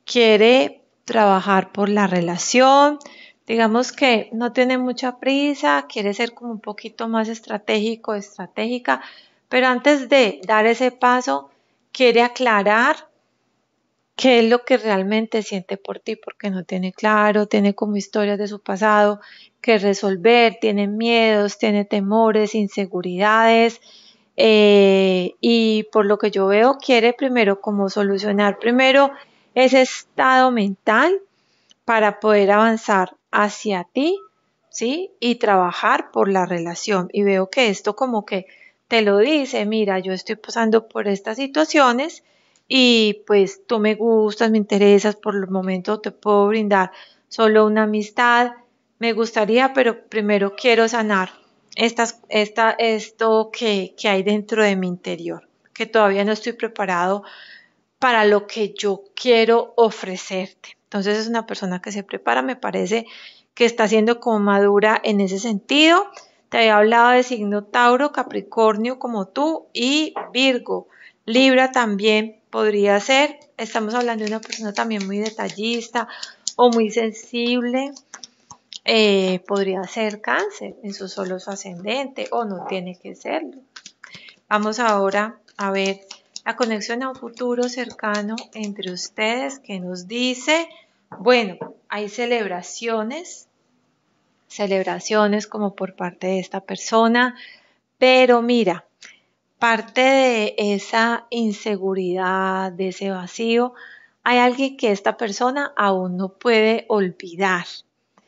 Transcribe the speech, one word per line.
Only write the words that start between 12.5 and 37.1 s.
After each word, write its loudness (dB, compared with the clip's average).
qué 4
es 6
lo 2
que 2
realmente -2
siente -8
por -12
ti, -10
porque -12
no -6
tiene -6
claro, 2
tiene 2
como -4
historias -2
de -6
su -14
pasado 2
que 4
resolver, 2
tiene -2
miedos, 0
tiene 0
temores, 0
inseguridades, 0
eh, 4
y 2
por 2
lo 2
que -2
yo 0
veo, 2
quiere 2
primero 0
como -4
solucionar 0
primero 4
ese 4
estado 2
mental 0
para 2
poder 4
avanzar 2
hacia -2
ti, -2
¿sí? -6
Y 0
trabajar 0
por 0
la 0
relación. -4